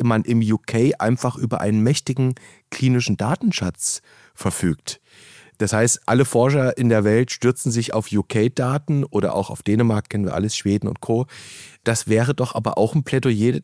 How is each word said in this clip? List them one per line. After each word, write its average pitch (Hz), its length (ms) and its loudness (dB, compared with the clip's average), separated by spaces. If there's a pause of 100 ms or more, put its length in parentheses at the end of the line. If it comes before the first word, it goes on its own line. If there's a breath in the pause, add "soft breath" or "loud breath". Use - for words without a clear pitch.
man 113 220 2
im 117 160 2
U 107 160 2
K 120 420 0
einfach 120 380 -2
über 113 240 -4
einen 107 220 2
mächtigen 127 520 0 (340 loud breath)
klinischen 123 460 0
Datenschatz - 840 -2 (320 soft breath)
verfügt. - 640 -2 (580 loud breath)
Das 107 140 -2
heißt, 113 340 2
alle 127 200 4
Forscher 127 520 2
in 123 120 2
der 107 160 4
Welt 113 260 2
stürzen 127 400 0
sich 113 220 -2
auf 110 180 -2
U-K-Daten 131 920 0
oder 101 300 -2
auch 98 140 -2
auf - 140 -12
Dänemark, 107 460 2
kennen 101 160 -4
wir 87 80 -4
alles, 104 240 -2
Schweden 101 320 0
und - 100 -6
Co. 120 280 -2 (580 loud breath)
Das 113 240 -2
wäre 117 260 2
doch - 200 -4
aber 110 220 -4
auch 110 160 0
ein 147 120 0
Plädoyer 123 580 0